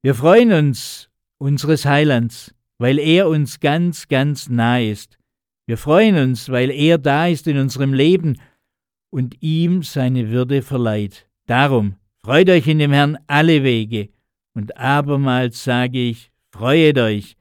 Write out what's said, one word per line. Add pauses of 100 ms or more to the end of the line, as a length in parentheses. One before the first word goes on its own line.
Wir
freuen
uns (300)
unseres
Heilands, (220)
weil
er
uns
ganz,
ganz
nah
ist. (480)
Wir
freuen
uns,
weil
er
da
ist
in
unserem
Leben (680)
und
ihm
seine
Würde
verleiht. (200)
Darum (280)
freut
euch
in
dem
Herrn (100)
alle
Wege. (440)
Und
abermals
sage
ich, (220)
freuet
euch